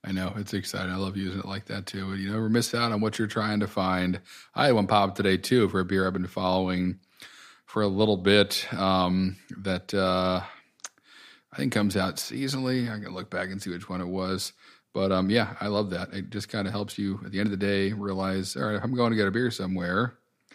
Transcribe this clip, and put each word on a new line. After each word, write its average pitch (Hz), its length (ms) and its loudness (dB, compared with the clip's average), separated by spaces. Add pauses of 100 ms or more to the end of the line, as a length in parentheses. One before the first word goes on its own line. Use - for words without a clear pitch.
I 95 80 -6
know. 92 240 -4
It's 101 180 -8
exciting. 92 380 -6
I 92 60 -4
love 98 180 -4
using 95 240 -4
it 95 60 -10
like 95 180 -8
that, 101 220 -10
too. 98 260 -8
And 95 100 -6
you 95 80 -4
never 110 180 0
miss 113 260 2
out 117 180 0
on 104 80 0
what 107 180 0
you're 110 80 0
trying 107 320 -2
to 104 80 0
find. 92 540 0 (340)
I 143 120 4
had 131 100 6
one 101 100 4
pop 101 300 4
today, 98 200 4
too, 113 320 4
for 95 120 0
a 92 40 2
beer 95 220 2
I've 92 60 0
been 92 160 -2
following 92 720 0 (640)
for - 180 -2
a 104 60 4
little 104 280 4
bit, 98 560 4
um, 92 600 2 (280)
that, 92 300 -4
uh, 92 500 2 (1080)
I - 40 -12
think 127 160 -2
comes 101 240 2
out 95 200 0
seasonally. 131 720 -2
I 107 140 -6
can 90 120 -10
look 92 160 -12
back 92 200 -4
and 95 100 -8
see 95 100 -8
which 87 180 -8
one 90 120 -6
it 90 60 -4
was. 95 460 -4 (400)
But, 95 200 2
um, 92 160 4
yeah, 107 320 2
I 101 60 -6
love 104 240 0
that. 90 240 -6
It 95 160 -8
just 101 180 -8
kinda 101 220 -4
helps 104 280 -6
you, 98 260 -2
at 95 80 -12
the 98 80 -2
end 107 80 2
of - 20 2
the 101 60 -2 (100)
day, 98 260 2
realize, 95 640 -2
"All - 60 -2
right, 107 140 0
if 95 80 -4
I'm 123 100 0
going 120 160 4
to 113 60 2
get 104 100 4
a 98 40 2
beer 117 200 2
somewhere, 95 640 -2 (400)